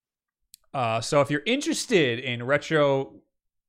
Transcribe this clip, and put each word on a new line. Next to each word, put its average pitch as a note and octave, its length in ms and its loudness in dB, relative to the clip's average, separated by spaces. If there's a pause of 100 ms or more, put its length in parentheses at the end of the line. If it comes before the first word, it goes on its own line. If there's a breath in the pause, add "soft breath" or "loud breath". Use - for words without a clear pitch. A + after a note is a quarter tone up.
(760)
Uh, A#2 260 -2
so C#3+ 200 2
if C3 80 0
you're D3 160 -4
interested A3 720 0
in B2 260 -6
retro, C#3+ 720 0 (560)